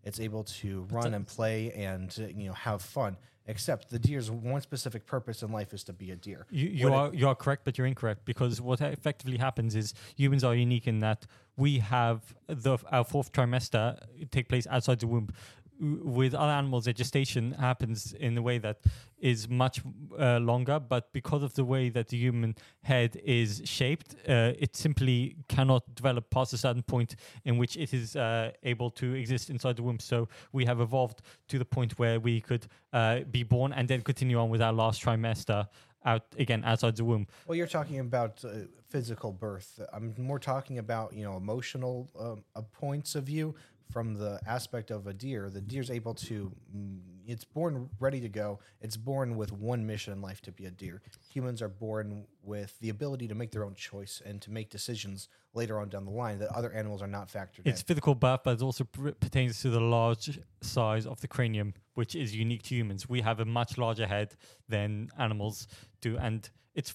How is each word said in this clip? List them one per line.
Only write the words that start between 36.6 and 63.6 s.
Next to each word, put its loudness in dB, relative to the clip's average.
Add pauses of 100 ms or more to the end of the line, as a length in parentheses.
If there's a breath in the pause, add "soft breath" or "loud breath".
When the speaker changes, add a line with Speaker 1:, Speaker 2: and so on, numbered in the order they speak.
Speaker 2:
outside 4
the -2
womb. 2 (200 loud breath)
Speaker 1:
Well, -2
you're 0
talking -4
about, -2
uh, -10 (220)
physical -4
birth. -10 (120)
I'm -8
more -4
talking -4
about, -4
you -8
know, -6
emotional, -6
um, -8 (100)
uh, -10
points -6
of -4
view -4 (340 loud breath)
from -4
the -4
aspect -4
of -6
a -8
deer. -6
The -10
deer's -6
able -4
to, -8 (240)
mm, -8 (280)
it's -10
born -4 (120)
ready 0
to -8
go. -4 (220 soft breath)
It's -10
born -2
with -4
one -4
mission -6
in -8
life, -10
to -16
be -14
a -10
deer. -14 (280 loud breath)
Humans -4
are -4
born -6 (160)
with -10
the -4
ability -6
to -6
make -6
their -4
own -8
choice -12
and -10
to -16
make -8
decisions -8 (260 soft breath)
later -2
on -6
down -8
the -10
line -4
that -4
other -4
animals -4
are -6
not -8
factored -12
Speaker 2:
It's 0
Speaker 1:
in. -10
Speaker 2:
physical 4
birth, 4
but 2
it -2
also -2
pr-, -6
pertains 0
to 2
the 4
large 2 (200)
size 0
of -10
the -8
cranium, 0 (200)
which -2
is -4
unique 0
to -4
humans. -2
We 0
have 2
a 0
much -2